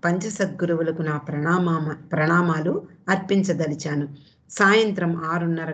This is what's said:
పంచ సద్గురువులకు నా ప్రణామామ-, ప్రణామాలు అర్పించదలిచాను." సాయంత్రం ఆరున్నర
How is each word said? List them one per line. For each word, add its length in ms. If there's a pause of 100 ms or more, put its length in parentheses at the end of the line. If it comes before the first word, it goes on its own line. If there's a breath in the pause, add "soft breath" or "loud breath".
పంచ 240
సద్గురువులకు 720
నా 160
ప్రణామామ-, 920
ప్రణామాలు 760 (220 loud breath)
అర్పించదలిచాను." 960 (420 loud breath)
సాయంత్రం 680
ఆరున్నర 560